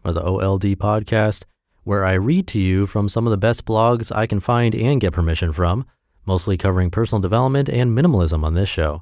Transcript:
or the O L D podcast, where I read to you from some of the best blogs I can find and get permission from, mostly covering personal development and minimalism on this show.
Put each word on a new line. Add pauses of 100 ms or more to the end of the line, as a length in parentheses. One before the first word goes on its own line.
or
the
O
L
D
podcast, (360)
where
I
read
to
you
from
some
of
the
best
blogs
I
can
find
and
get
permission
from, (400)
mostly
covering
personal
development
and
minimalism
on
this
show.